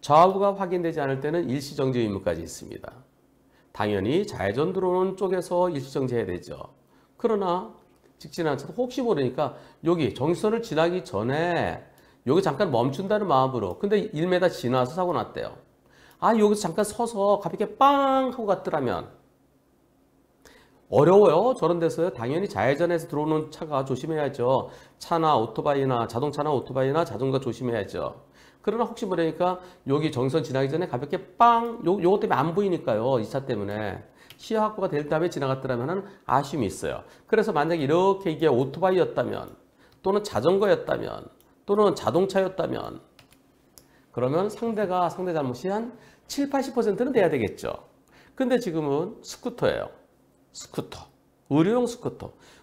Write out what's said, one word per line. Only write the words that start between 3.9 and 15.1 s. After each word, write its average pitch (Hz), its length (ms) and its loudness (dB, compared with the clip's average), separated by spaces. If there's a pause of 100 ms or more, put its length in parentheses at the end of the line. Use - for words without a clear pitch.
좌회전 113 460 -2
들어오는 185 440 0
쪽에서 180 540 0
일시정지해야 131 560 -2
되죠. 80 340 -8 (560)
그러나 202 560 -2 (460)
직진한 151 400 -4
차도 - 140 -12
혹시 247 280 -4
모르니까 147 540 0 (300)
여기 156 280 2
정지선을 175 500 0
지나기 175 420 0
전에 131 800 -2 (420)
여기 151 160 4
잠깐 147 300 0
멈춘다는 185 560 0
마음으로, 131 500 2
근데 202 220 0
일 165 260 -4
미터 180 220 2
지나서 127 460 0
사고 180 180 -2